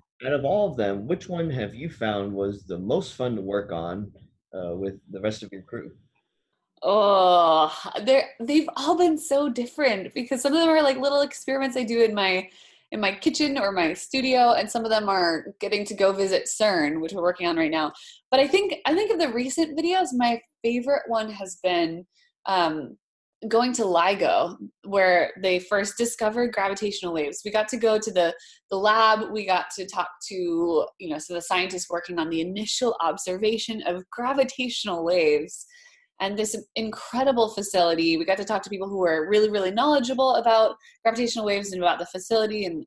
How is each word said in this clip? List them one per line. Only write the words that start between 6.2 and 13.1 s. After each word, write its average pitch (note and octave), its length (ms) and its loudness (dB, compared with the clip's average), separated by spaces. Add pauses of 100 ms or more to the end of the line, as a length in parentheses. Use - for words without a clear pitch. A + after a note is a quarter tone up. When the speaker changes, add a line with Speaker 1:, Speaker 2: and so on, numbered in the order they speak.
Speaker 2:
Oh, F3+ 880 6 (300)
they're, C4 260 4 (100)
they've C#4+ 360 2
all D#4 220 2
been E4 200 4
so C#4+ 320 0
different A#3 640 -2
because B3 280 -4
some C#4 120 2
of D#4+ 60 4
them E4 100 4
are, D#4 140 6
like, C4+ 140 2
little C#4+ 240 2
experiments C4+ 540 -4
I B3+ 80 0
do A#3 180 0
in A3 120 6
my, F#3+ 360 0 (420)
in G#3+ 100 -6
my G3 120 0